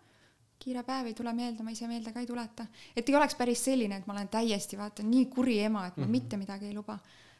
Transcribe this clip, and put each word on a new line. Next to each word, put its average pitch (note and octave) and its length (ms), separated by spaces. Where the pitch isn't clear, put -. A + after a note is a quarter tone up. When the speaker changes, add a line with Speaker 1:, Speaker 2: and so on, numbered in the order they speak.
Speaker 1:
Kiire B3 240
päev C4 260
ei A3 60
tule A#3 180
meelde, A#3 300
ma A3+ 100
ise A#3 140
meelde A#3 260
ka A#3+ 80
ei A#3+ 60
tuleta. A#3+ 380
Et A#3 140
ei C#4 60
oleks D4 200
päris A#3+ 300
selline, A3+ 340
et F#3+ 80
ma G3+ 60
olen G3+ 180
täiesti, A3 480
vaata, G#3 240
nii B3 280
kuri B3+ 280
ema, G#3 280
et - 100
ma - 80
Speaker 2:
Mhm. G#3 60
Speaker 1:
mitte A#3+ 260
midagi G3 300
ei G#3 80
luba. G#3+ 220